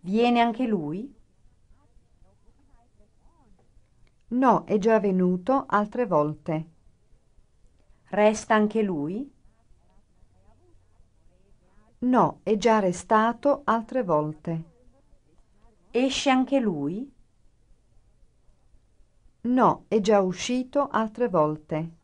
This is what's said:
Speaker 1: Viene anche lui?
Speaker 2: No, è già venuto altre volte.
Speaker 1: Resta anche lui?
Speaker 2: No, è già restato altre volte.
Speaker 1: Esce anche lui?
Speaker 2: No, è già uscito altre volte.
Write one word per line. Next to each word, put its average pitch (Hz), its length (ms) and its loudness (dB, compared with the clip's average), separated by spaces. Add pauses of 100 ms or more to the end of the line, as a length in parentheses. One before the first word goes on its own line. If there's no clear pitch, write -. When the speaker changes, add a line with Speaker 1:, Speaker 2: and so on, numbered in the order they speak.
Speaker 1:
Viene 233 380 0
anche 233 260 0
lui? 196 480 -6 (3250)
Speaker 2:
No, 247 360 2
è 208 120 -2
già 220 220 4
venuto 185 680 0
altre 208 380 -2
volte. 156 640 -2 (1400)
Speaker 1:
Resta 214 500 0
anche 214 260 2
lui? 190 480 -4 (2750)
Speaker 2:
No, 240 440 2
è 214 140 0
già 220 220 2
restato 226 840 0
altre 233 380 -2
volte. 160 640 -4 (1200)
Speaker 1:
Esce 262 380 0
anche 262 300 2
lui? 190 540 -4 (2250)
Speaker 2:
No, 247 480 2
è 220 100 2
già 202 220 2
uscito 254 680 -4
altre 226 400 -4
volte. 156 760 -2